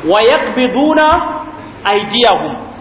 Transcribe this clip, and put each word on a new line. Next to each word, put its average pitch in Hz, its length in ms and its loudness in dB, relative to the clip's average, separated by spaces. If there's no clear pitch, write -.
Wa 185 180 2
yaqbiduna 285 840 2
aydiyahum. 208 680 0